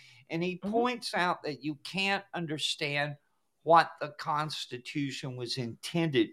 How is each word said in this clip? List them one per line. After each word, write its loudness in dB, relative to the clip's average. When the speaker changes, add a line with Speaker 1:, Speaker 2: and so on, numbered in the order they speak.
Speaker 1:
And -2
he -2
Speaker 2:
Mm-hmm. -4
Speaker 1:
points 0
out 0
that -6
you -4
can't -2
understand -2
what 8
the -2
Constitution -4
was -6
intended, 2